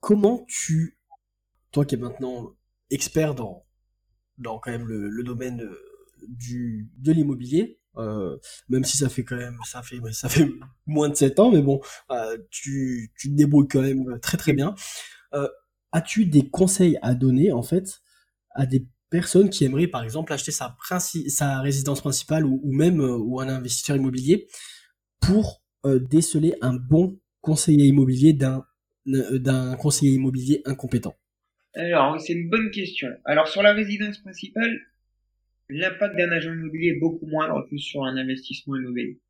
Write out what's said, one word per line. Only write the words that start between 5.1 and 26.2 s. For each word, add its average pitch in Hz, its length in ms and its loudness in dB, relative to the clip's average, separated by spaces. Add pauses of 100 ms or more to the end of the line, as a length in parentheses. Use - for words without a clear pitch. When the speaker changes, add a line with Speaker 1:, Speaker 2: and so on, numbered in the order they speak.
Speaker 1:
domaine, 123 400 -8
euh, 101 120 -12 (540)
du, 120 600 -8 (100)
de 135 140 2
l'immobilier, 143 680 0 (180)
euh, 104 400 -6 (320)
même 127 160 0
si - 120 -4
ça 139 120 0
fait 123 160 -6
quand 123 120 -10
même, 120 280 -12
ça 120 180 -14
fait, 123 160 -16 (140)
ça 120 160 -8
fait 151 180 4 (400)
moins 147 220 0
de 147 60 -2
sept 135 240 4
ans, 226 120 8
mais 180 100 8
bon, 139 200 2 (300)
euh, 113 280 -6 (120)
tu, 131 680 -6
tu 135 100 -8
te 143 60 -2
débrouilles 143 340 4
quand 135 140 0
même 131 400 -2
très, - 160 -4
très - 140 0
bien. 143 220 0 (600)
Euh, 143 140 -4 (440)
as-tu 165 320 0
des 147 240 4
conseils 185 540 2
à 123 120 2
donner, 131 380 4
en 120 100 -2
fait, 190 380 -4 (520)
à 139 120 0
des 127 220 0 (240)
personnes 180 400 4
qui 175 140 0
aimeraient, 139 220 0
par 131 160 -6
exemple, 143 300 -6
acheter 139 180 -6
sa 127 300 -8
princi-, - 500 -6
sa 139 300 -2
résidence 139 400 -2
principale 156 460 -2
ou, 131 180 0
ou 139 100 -2
même, 160 260 4
euh, 127 160 0
ou 120 240 -4
un 131 80 -4
investisseur 131 480 -4
immobilier 131 500 2 (760)
pour, 208 420 2 (220)
euh, 135 160 4
déceler 156 600 2